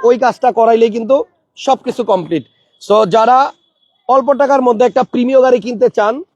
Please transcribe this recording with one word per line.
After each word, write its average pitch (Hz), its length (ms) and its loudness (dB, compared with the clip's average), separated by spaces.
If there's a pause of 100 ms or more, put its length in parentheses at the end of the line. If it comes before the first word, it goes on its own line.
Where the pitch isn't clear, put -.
ওই 240 140 2
কাজটা 240 340 -2
করাইলেই 226 380 2
কিন্তু 226 340 -2 (320)
সবকিছু 247 480 -4
কমপ্লিট। 170 400 -2 (440)
So, 214 180 2
যারা 226 460 2 (560)
অল্প 269 260 0
টাকার 277 280 0
মধ্যে 247 240 0
একটা 247 180 -2
প্রিমিয় 254 380 0
গাড়ি 254 180 2
কিনতে 226 300 -2
চান 226 340 -4 (120)